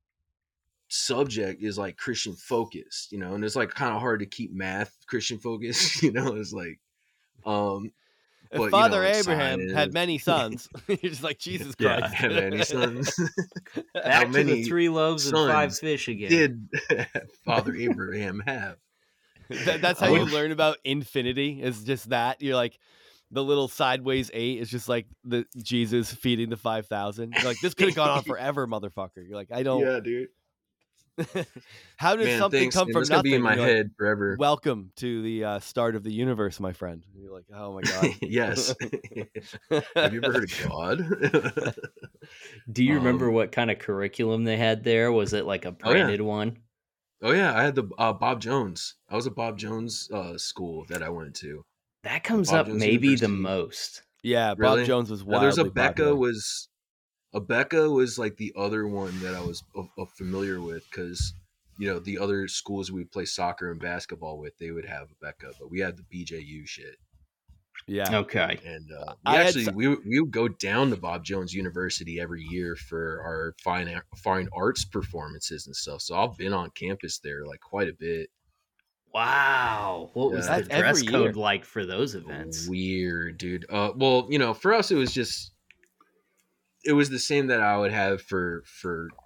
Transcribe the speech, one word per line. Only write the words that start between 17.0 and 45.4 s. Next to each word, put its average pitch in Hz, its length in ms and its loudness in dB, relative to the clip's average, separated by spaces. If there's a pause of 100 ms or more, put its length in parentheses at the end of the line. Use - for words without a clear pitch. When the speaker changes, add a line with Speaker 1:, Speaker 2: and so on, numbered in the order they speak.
Speaker 1:
Father 113 320 2
Abraham 101 680 -2
have? 101 320 -6 (880)
Speaker 2:
That, 156 160 2
that's 175 200 2
how 190 60 4
you 165 180 8
Speaker 1:
Um, - 20 2
Speaker 2:
learn 151 260 0
about 156 320 2
infinity, 135 760 -2
is 120 220 -2
just 123 260 -4
that. 123 320 0
You're 135 140 0
like, 120 220 0 (520)
the 135 120 -2
little 139 260 2
sideways 131 640 0
eight 117 280 -2
is 110 100 -6
just, 120 180 -6
like, 120 180 0 (180)
the 120 220 0 (160)
Jesus 117 500 2
feeding 117 360 0
the 113 80 -4
five 110 300 -4
thousand. 107 520 -6
You're 127 120 2
like, 117 100 -4
"This 175 140 -2
could 190 140 2
have 160 60 0
gone 151 160 4
on 139 120 2
Speaker 1:
<laughs> - 20 -16
Speaker 2:
forever, 135 420 -2
motherfucker." 98 600 -8
You're 101 100 -14
like, 101 160 -10
"I 127 120 -2
don't." 131 260 4
Speaker 1:
Yeah, 127 100 0
dude. 120 300 -4 (880)
Speaker 2:
<laughs> - 800 -10
How 151 200 4
does - 160 4
Speaker 1:
Man, - 20 4
Speaker 2:
something 131 360 4
Speaker 1:
thanks, - 0 -
Speaker 2:
come 185 180 4
Speaker 1:
man. 117 40 -2
Speaker 2:
from - 160 2
Speaker 1:
That's - 20 -2
gonna 175 120 6
be 139 120 4
in 123 80 4
Speaker 2:
nothing? - 0 -
Speaker 1:
my 110 120 4
Speaker 2:
You're 120 80 4
like, 117 140 6
Speaker 1:
head 104 200 0
forever. 101 420 0
Speaker 2:
"Welcome 139 580 0
to 120 260 -2
the, 110 220 -2
uh, 104 160 -2
start 117 360 0
of 101 80 -6
the 107 80 -4
universe, 110 480 0
my 92 120 -4
friend." 87 320 -10 (100)
You're 98 180 -18
like, 92 200 -18
"Oh 101 220 -12
my 95 100 -6
God." 165 360 -2
Speaker 1:
<laughs> - 60 -6
Yes. 120 540 0
Speaker 2:
<laughs> 117 1200 -6
Speaker 1:
Have 123 100 4
you 117 80 -4
ever 131 120 2
heard 120 120 2
of 90 120 -6
God? 92 440 -2
<laughs> - 1700 -4
Speaker 3:
Do 123 120 4
you 147 120 6
remember 123 340 4
Speaker 1:
Um, - 0 -
Speaker 3:
what 113 220 2
kind 117 180 2
of 98 80 -2
curriculum 110 640 -2
they 110 120 2
had 110 280 2
there? 117 280 4
Was 104 200 2
it, 104 140 0